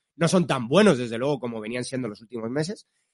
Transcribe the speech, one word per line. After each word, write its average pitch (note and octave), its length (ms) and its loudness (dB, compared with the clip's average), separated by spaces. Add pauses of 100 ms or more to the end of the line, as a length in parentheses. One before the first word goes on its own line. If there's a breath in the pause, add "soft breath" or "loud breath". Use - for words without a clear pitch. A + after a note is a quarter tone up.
(160)
no D#3+ 120 2
son F3 200 2
tan C3 200 -2
buenos, F3 300 6
desde A#2 220 -4
luego, C3+ 200 0
como A#2 220 -8
venían A#2+ 220 -6
siendo B2+ 240 -6
los G#2 140 -12
últimos A2+ 280 -8
meses. D#3 380 -4 (260)